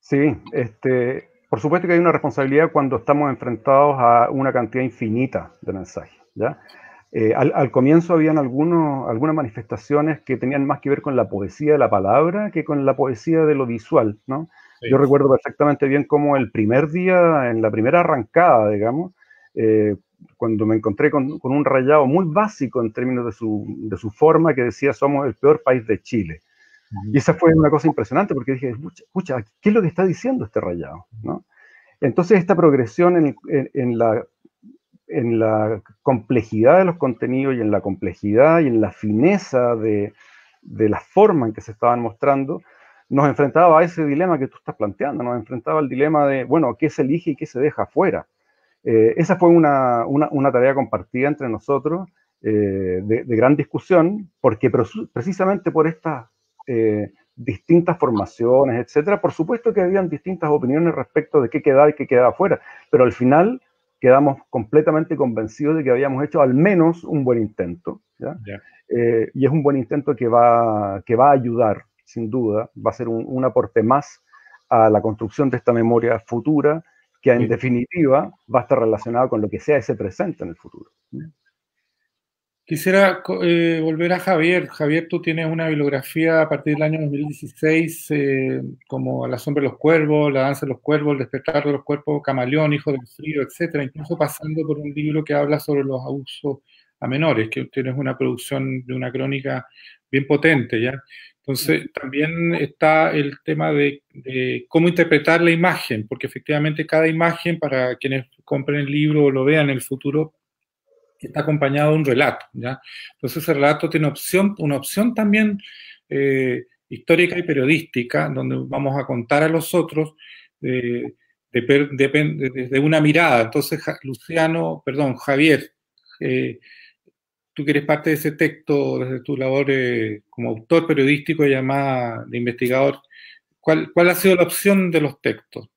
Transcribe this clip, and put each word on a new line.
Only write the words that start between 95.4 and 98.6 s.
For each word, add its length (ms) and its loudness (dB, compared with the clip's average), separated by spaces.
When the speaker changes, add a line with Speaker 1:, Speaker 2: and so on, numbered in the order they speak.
Speaker 2:
sobre 260 -2
los 200 -6
abusos 540 -10
a 80 -8
menores, 420 0
que 140 -8
tienes 320 -6
una 220 -6
producción 680 -6